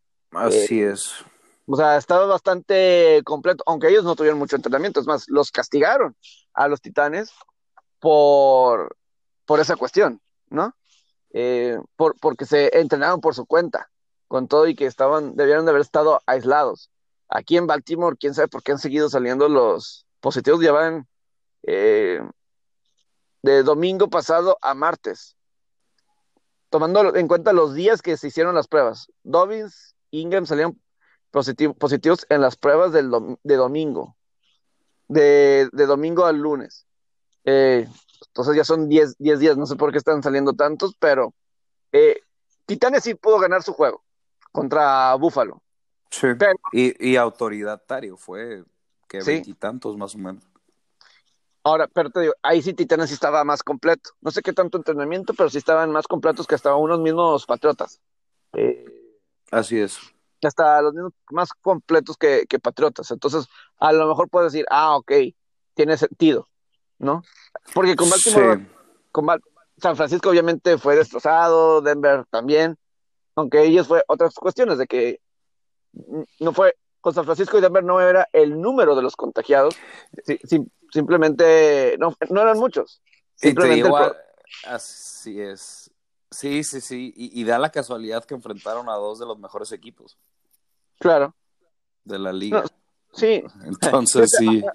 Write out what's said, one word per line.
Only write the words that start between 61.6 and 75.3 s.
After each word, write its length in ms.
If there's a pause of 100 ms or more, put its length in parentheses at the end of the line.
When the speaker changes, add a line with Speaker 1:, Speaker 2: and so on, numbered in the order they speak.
Speaker 2:
que, 300
que 120
Patriotas. 520
Entonces, 360 (300)
a 140
lo 160
mejor 220
puedes 240
decir, 160
"Ah, 280
ok, 140 (640)
tiene 220
sentido", 520 (480)
¿no? 240 (520)
Porque 220
con 140
Baltimore, 500
Speaker 1:
Sí. 80 (440)
Speaker 2:
con 160
Bal-, 140 (360)
San 180
Francisco 340
obviamente 480
fue 180
destrozado, 840
Denver 500
también, 460 (580)
aunque 280
ellos 240
fue 200
otras 280
cuestiones 440
de 80
que 340 (720)